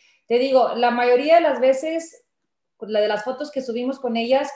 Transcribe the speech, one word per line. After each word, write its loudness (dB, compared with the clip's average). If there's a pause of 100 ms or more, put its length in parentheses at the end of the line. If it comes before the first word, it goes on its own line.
(280)
te 2
digo, 2
la 0
mayoría 4
de 6
las 0
veces, -2 (560)
la -2
de 2
las -4
fotos -8
que -8
subimos -6
con -4
ellas, 0